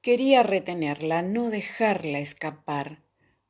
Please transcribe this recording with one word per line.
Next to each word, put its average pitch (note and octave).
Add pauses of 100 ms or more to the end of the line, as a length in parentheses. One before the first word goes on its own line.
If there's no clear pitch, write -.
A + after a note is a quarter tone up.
Quería B3
retenerla, E3
no A3+
dejarla F#3
escapar. D3 (480)